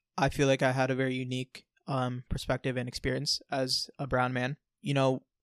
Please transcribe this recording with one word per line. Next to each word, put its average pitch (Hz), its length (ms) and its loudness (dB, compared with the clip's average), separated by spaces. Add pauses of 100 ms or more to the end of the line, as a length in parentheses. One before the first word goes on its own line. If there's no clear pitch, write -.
(160)
I 139 140 2
feel 139 180 2
like 135 140 4
I 131 100 4
had 131 180 2
a 131 40 2
very 131 200 0
unique, 127 520 -6 (200)
um, 127 440 -2
perspective 127 460 -2
and 123 120 -4
experience 131 640 -2
as 131 480 -2
a 143 80 -4
brown 127 260 2
man. 127 240 -2 (240)
You 139 140 0
know, 135 280 4 (200)